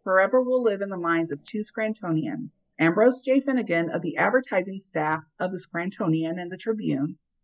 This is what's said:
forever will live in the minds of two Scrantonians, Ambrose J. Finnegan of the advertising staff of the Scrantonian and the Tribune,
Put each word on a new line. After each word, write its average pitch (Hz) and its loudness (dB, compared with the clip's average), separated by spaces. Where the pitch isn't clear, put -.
forever 196 4
will 254 2
live 202 2
in 196 -4
the 190 -6
minds 165 0
of - -6
two - -6
Scrantonians, - -4
Ambrose 214 4
J. 269 4
Finnegan 196 0
of 165 -2
the 170 -4
advertising 196 0
staff 156 -2
of 180 -2
the 180 -6
Scrantonian 170 -2
and 180 -8
the 185 -10
Tribune, 175 -2